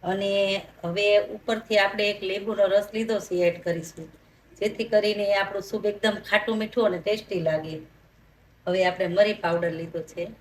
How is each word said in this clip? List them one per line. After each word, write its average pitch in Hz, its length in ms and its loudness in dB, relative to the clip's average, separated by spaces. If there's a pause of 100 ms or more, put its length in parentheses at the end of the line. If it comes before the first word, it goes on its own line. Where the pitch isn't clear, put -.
અને 196 300 -2 (480)
હવે 180 280 -2 (260)
ઉપરથી 214 460 -2
આપણે 202 260 2
એક 208 180 -2
લીંબુનો 202 440 0
રસ 202 240 2
લીધો 226 300 -2
છે, 180 220 -2
એડ 170 180 2
કરીશું, 170 460 -6 (500)
જેથી 214 320 -2
કરીને 208 440 2
આપણું 196 300 0
સૂપ 214 220 -6
એકદમ 208 380 0
ખાટું 214 360 0
મીઠું 214 280 0
અને 180 120 2
ટેસ્ટી 202 440 -2
લાગે. 156 340 -2 (880)
હવે 185 140 2
આપણે 180 280 2
મરી 208 260 4
પાવડર 170 380 0
લીધો 165 300 -8
છે - 220 -8 (160)